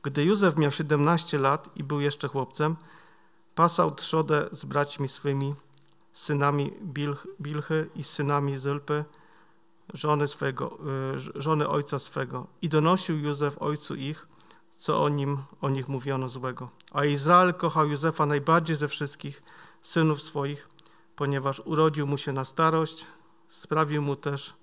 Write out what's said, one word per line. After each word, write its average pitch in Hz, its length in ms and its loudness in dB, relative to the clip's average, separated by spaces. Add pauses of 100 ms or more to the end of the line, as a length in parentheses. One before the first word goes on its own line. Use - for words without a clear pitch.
Gdy 143 200 0
Józef 185 340 4
miał 147 140 4
siedemnaście 151 680 2
lat 139 360 0
i - 80 -8
był 143 160 -2
jeszcze 143 280 -2
chłopcem, 143 480 -2 (800)
pasał 165 360 4
trzodę 151 600 0
z - 140 -14
braćmi 143 420 -2
swymi, 139 480 -2 (580)
synami 143 580 0 (220)
Bilch-, 143 340 -4 (140)
Bilchy 151 540 -2
i 156 80 -8
synami 143 540 0
Zylpy, 143 480 -4 (880)
żony 147 340 0
swego, 135 500 -6 (380)
y, 135 40 -6
ż-, 135 160 -12
żony 151 340 0
ojca 143 300 -2
swego. 127 480 -8 (140)
I 175 80 -2
donosił 156 500 2
Józef 147 420 -2
ojcu 147 340 -4
ich, 143 320 -10 (500)
co - 260 0
o 147 60 4
nim, 143 280 0 (240)
o 143 80 0
nich 135 180 -2
mówiono 131 420 -4
złego. 127 400 -8 (220)
A 139 140 0
Izrael 165 480 6
kochał 160 340 2
Józefa 147 380 0
najbardziej 156 500 2
ze 147 120 -2
wszystkich - 560 -8 (380)
synów 156 400 2
swoich, 143 460 -6 (480)
ponieważ 139 500 -2
urodził 151 420 2
mu 143 100 0
się 139 160 -4
na 135 120 -2
starość, 160 600 0 (440)
sprawił 151 520 -2
mu 143 140 -2
też 139 480 -6